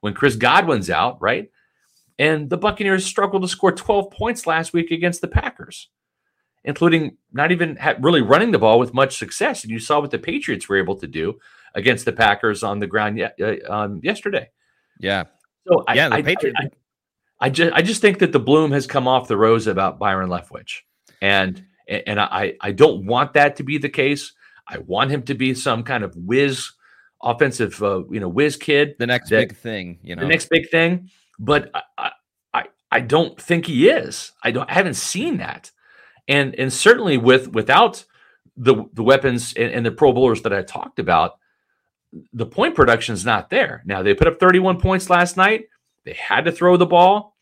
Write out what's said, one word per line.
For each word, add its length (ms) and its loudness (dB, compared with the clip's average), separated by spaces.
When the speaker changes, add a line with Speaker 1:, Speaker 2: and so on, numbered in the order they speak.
Speaker 1:
when 120 -4
Chris 240 2
Godwin's 540 2
out, 320 -2
right? 280 -2
And 320 0
the 80 -4
Buccaneers 480 -2
struggled 360 -2
to 60 -4
score 240 0
twelve 380 -2
points 360 -6
last 280 -2
week 160 -2
against 320 -4
the 60 -6
Packers, 600 -6
including 520 0
not 200 -2
even 240 -2
ha-, 240 -2
really 200 4
running 300 4
the 80 2
ball 200 6
with 140 0
much 240 0
success. 460 -6
And 80 -14
you 80 -6
saw 220 -2
what 100 -8
the 80 -4
Patriots 500 -8
were 80 0
able 200 -2
to 100 -14
do 320 -6
against 300 0
the 80 -2
Packers 500 0
on 160 -4
the 80 -6
ground 300 -4
ye-, 80 -4
uh, 480 -6
um, 300 -6
yesterday. 480 -6
Speaker 2:
Yeah. 260 -4
Speaker 1:
So 220 2
I, 60 0
Speaker 2:
Yeah, 160 2
the 60 2
Speaker 1:
I, 60 -2
Speaker 2:
Patriots. 380 -2
Speaker 1:
I, 40 -6
I, 60 -10
I 20 0
ju-, 240 2
I 80 4
just 220 -2
think 160 4
that 140 2
the 80 2
bloom 320 2
has 140 0
come 220 -2
off 200 2
the 100 0
rose 280 4
about 320 0
Byron 300 -2
Leftwich. 520 -10
And, 420 0
and 320 -6
I, 400 -2
I 120 -6
don't 340 4
want 260 0
that 240 2
to 60 -10
be 160 -6
the 100 -4
case. 440 -2
I 100 -12
want 320 -4
him 120 -4
to 120 -8
be 200 -2
some 300 -4
kind 200 -6
of 120 -12
whiz 540 -2
offensive, 600 -2
uh, 280 -2
you 100 -8
know, 80 -8
whiz 300 0
kid 400 0
Speaker 2:
The 80 -4
next 240 -4
Speaker 1:
that 180 2
Speaker 2:
big 80 -20
thing, 460 -12
you 120 -14
know? 80 -8
Speaker 1:
The 60 -4
next 220 0
big 180 0
thing. 400 0
But 320 0
I, 80 -8
I, 140 -8
I, 120 -4
I 80 2
don't 400 -2
think 260 -2
he 220 2
is. 440 -2
I 60 0
don't, 200 -6
I 40 -6
haven't 200 2
seen 440 -6
that. 340 -14
And, 280 0
and 140 -2
certainly 460 2
with, 320 4
without 560 2
the, 340 2
the 100 -8
weapons 520 2
and, 180 -2
and 140 -4
the 40 0
Pro 220 4
Bowlers 300 2
that 100 -2
I 100 0
talked 360 -12
about, 400 0
the 140 -8
point 280 -2
production's 500 4
not 240 -2
there. 380 -2
Now, 160 -4
they 120 4
put 120 4
up 120 2
thirty-one 420 4
points 280 0
last 280 2
night. 300 0
They 80 -16
had 320 -2
to 80 0
throw 240 4
the 80 4
ball 580 4